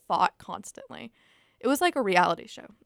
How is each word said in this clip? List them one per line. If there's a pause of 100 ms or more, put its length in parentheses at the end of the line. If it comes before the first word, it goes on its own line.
fought
constantly. (480)
It
was
like
a
reality
show. (200)